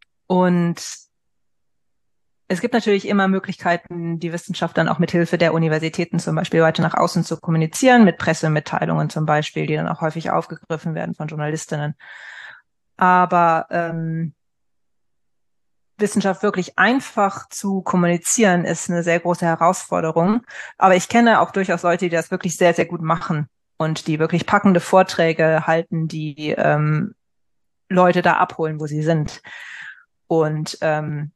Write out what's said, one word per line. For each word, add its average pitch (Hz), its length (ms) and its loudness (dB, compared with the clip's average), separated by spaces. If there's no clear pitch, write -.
und 180 560 2
es 180 120 -4
gibt 240 120 -4
natürlich 202 340 2
immer 196 200 2
Möglichkeiten, 175 920 -2
die 165 120 -6
Wissenschaft 170 460 -6
dann 165 120 2
auch - 100 -2
mit 165 100 2
Hilfe 170 300 2
der 165 140 2
Universitäten 160 640 -2
zum 160 160 -4
Beispiel 165 260 0
weiter 160 220 2
nach 160 100 0
außen 170 300 0
zu 165 160 -6
kommunizieren, 175 640 4
mit 175 140 6
Pressemitteilungen 156 920 -2
zum 156 160 -4
Beispiel, 151 400 -2
die 151 100 -2
dann 160 120 -2
auch - 140 -4
häufig 160 280 -4
aufgegriffen 165 640 -6
werden 170 220 -6
von 151 140 -10
Journalistinnen. 151 640 -6
Aber, 175 720 4
ähm, 165 640 -4
Wissenschaft 196 460 0
wirklich 196 340 -2
einfach 208 720 0
zu 196 320 -6
kommunizieren, 175 840 2
ist - 240 -6
eine 175 140 -2
sehr 170 160 0
große 175 260 -2
Herausforderung. 170 960 0
Aber 185 180 4
ich 180 120 0
kenne 233 320 4
auch 170 120 0
durchaus 190 320 -2
Leute, 175 220 0
die 170 100 -2
das 165 140 -2
wirklich 180 280 -4
sehr, 170 160 4
sehr 165 120 0
gut 170 160 -8
machen 160 460 -2
und 156 300 -4
die 156 120 -2
wirklich 160 260 0
packende 202 340 4
Vorträge 165 840 2
halten, 165 420 -2
die, 151 420 -8
ähm, 151 640 0
Leute 180 320 4
da 175 120 2
abholen, 156 460 -4
wo 156 80 -8
sie 151 160 -4
sind. 156 380 -2
Und, 156 540 -2
ähm, 151 540 -4